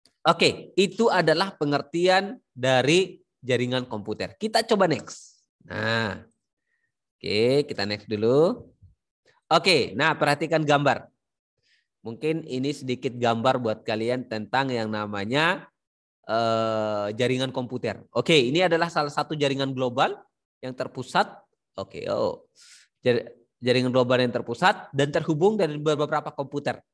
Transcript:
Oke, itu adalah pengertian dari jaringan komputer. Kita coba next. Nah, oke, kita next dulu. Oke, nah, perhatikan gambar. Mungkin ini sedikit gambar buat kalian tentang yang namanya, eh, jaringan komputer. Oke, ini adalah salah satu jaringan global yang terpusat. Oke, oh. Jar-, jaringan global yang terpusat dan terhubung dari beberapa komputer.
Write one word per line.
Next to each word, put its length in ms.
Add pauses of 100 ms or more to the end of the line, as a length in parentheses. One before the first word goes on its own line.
(240)
Oke, 520
itu 360
adalah 400
pengertian 880 (120)
dari 680 (240)
jaringan 400
komputer. 560
Kita 240
coba 240
next. 520 (280)
Nah, 480 (1000)
oke, 520
kita 160
next 240
dulu. 600 (840)
Oke, 400
nah, 240
perhatikan 480
gambar. 480 (920)
Mungkin 400
ini 280
sedikit 440
gambar 440
buat 240
kalian 440
tentang 440
yang 160
namanya, 800 (560)
eh, 880
jaringan 400
komputer. 520 (120)
Oke, 200
ini 280
adalah 240
salah 240
satu 240
jaringan 400
global 400 (480)
yang 80
terpusat. 600 (440)
Oke, 320
oh. 400 (560)
Jar-, 240 (320)
jaringan 320
global 320
yang 80
terpusat 560
dan 240
terhubung 480
dari 160
beberapa 560
komputer. 480 (120)